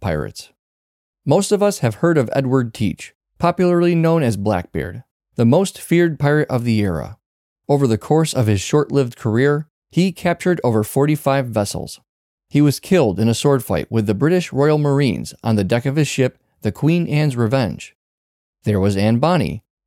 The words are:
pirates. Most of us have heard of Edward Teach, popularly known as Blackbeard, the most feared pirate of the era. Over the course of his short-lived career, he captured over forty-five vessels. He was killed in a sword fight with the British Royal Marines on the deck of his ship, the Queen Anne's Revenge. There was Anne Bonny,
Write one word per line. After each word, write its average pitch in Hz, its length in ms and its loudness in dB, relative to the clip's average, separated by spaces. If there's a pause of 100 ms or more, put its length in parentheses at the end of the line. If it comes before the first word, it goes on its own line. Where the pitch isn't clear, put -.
pirates. 76 500 -6 (760)
Most 190 260 2
of 202 100 2
us 202 180 0
have 113 160 0
heard 170 200 2
of 120 160 2
Edward 131 400 0
Teach, - 420 -6 (240)
popularly 175 560 2
known 165 280 2
as 107 160 0
Blackbeard, 98 640 -4 (320)
the 120 80 2
most 165 360 2
feared 170 360 0
pirate 147 320 0
of 120 140 -4
the 113 160 0
era. 90 400 -4 (500)
Over 143 200 2
the 110 100 2
course 156 340 0
of 113 140 0
his 101 140 2
short-lived 139 560 -2
career, 143 500 0 (240)
he 180 220 0
captured 175 500 -2
over 110 220 0
forty-five 139 640 0
vessels. - 520 -6 (480)
He 147 120 2
was 147 180 4
killed 127 400 2
in 113 100 2
a 113 60 2
sword 139 300 0
fight - 260 -4
with 110 160 0
the 107 80 0
British 165 380 0
Royal 151 260 2
Marines 139 640 0
on 113 140 0
the 101 80 2
deck 117 220 -2
of 139 100 -2
his 151 100 2
ship, - 320 -2 (220)
the 107 100 -2
Queen 165 380 0
Anne's 147 280 0
Revenge. 117 600 -2 (640)
There 104 160 0
was 98 180 2
Anne 110 220 2
Bonny, 131 460 0 (220)